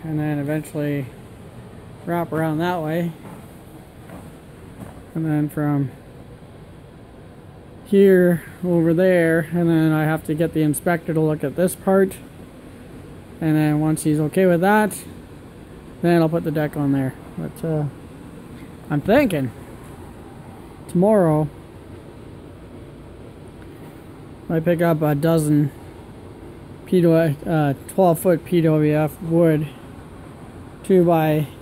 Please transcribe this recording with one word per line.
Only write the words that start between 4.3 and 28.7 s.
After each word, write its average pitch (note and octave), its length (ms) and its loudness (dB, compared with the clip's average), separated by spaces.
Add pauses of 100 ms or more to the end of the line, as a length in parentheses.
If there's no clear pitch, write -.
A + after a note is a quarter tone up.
and D#3+ 100 -2
then D3+ 240 0
from D3 420 -2 (1900)
here F#3 580 6 (220)
over E3+ 280 4
there, E3 580 4
and E3+ 180 2
then D#3+ 220 4
I D#3 140 2
have D#3 200 -2
to D#3+ 80 -2
get D#3+ 200 0
the D#3 80 0
inspector D#3+ 520 0
to D#3 60 2
look D#3 240 0
at C#3 120 -4
this F3+ 200 0
part, F#3+ 400 2 (1200)
and D#3 160 2
then D3+ 240 2
once D#3 240 0
he's D3+ 160 2
okay E3+ 260 2
with F3 160 4
that, G#3 360 2 (1040)
then E3+ 200 4
I'll D#3+ 80 2
put E3+ 140 -2
the E3 80 -2
deck D3+ 260 -2
on C#3+ 140 0
there. C3+ 220 0 (240)
But, E3 300 -8
uh, D#3 180 -2 (1040)
I'm D3 120 0
thinking F#3 500 2 (1400)
tomorrow F3 600 4 (3000)
I E3 100 0
pick E3 220 0
up E3 200 2
a D3+ 140 2
dozen D3+ 560 2 (1120)
P F#3 160 2
W, E3 340 4 (140)
uh, D3 240 2 (140)
twelve F3 320 2
foot F3+ 260 0
P E3+ 160 2
W D3+ 340 4